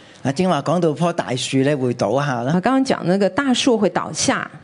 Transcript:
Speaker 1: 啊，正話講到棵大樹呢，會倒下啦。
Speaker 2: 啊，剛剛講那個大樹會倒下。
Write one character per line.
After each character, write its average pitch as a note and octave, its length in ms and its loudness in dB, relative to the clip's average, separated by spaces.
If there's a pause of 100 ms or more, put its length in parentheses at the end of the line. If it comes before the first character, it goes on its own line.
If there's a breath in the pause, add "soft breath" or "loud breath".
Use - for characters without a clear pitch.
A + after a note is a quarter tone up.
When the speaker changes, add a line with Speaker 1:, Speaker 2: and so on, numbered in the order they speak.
(220 loud breath)
Speaker 1:
啊， C3+ 100 -2
正 F#3 180 0
話 D3 120 2
講 D#3+ 180 0
到 E3 140 2
棵 E3+ 180 0
大 B2+ 240 -4
樹 C3 280 -2
呢， D3 120 2
會 B2+ 180 0
倒 A#2+ 300 0
下 B2+ 200 -2
啦。 C#3 100 0
Speaker 2:
啊， F3+ 80 2
剛 C4 220 2
剛 - 20 -6
講 - 200 -2
那 F3+ 120 2
個 G3 120 2
大 C4+ 240 0
樹 A#3+ 240 2
會 G3+ 120 2
倒 - 240 -4
下。 G#3 360 -2 (140)